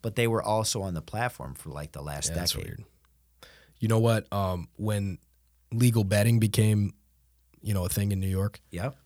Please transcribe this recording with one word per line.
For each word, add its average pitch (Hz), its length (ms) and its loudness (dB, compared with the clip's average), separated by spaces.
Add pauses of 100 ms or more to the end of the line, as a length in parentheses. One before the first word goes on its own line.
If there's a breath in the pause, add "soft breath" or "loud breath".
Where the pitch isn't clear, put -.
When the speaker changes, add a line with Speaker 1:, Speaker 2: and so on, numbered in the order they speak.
Speaker 1:
But 113 120 -6
they 117 120 2
were 113 160 0
also 107 400 -2
on 92 100 -4
the 78 80 -4
platform 67 540 -6
for, - 140 -14
like, 73 220 -10
the 71 100 -12
last 73 280 -6
Speaker 2:
Yeah, 82 60 -6
that's 87 180 -2
Speaker 1:
decade. - 140 -6
Speaker 2:
weird. - 160 -12 (960 loud breath)
You 113 80 -2
know 110 120 4
what? 113 320 2
Um, 92 360 -2 (100)
when 101 400 -2 (560)
legal 117 300 4
betting 104 360 4
became, 107 540 2 (680)
you 104 120 -4
know, 92 120 0
a 90 40 -2
thing 101 220 0
in 95 80 0
New 95 100 -2
York, 95 300 -2 (120)
Speaker 1:
Yep. 107 240 -6 (100)